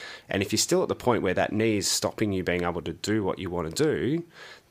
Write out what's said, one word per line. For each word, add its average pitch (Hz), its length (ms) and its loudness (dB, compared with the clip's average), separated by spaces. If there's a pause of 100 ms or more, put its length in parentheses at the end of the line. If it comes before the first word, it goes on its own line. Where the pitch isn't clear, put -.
(300)
And 95 120 2
if 95 100 -2
you're 110 60 2
still 120 240 2
at - 80 0
the 101 60 0
point 110 280 2
where 92 100 2
that 90 200 0
knee 110 240 2
is 92 100 -2
stopping - 460 0
you 92 100 0
being 87 200 0
able 87 180 -2
to 78 120 -6
do 104 300 -2
what 92 140 -2
you 92 120 -6
wanna 85 220 -2
do, 143 520 2 (480)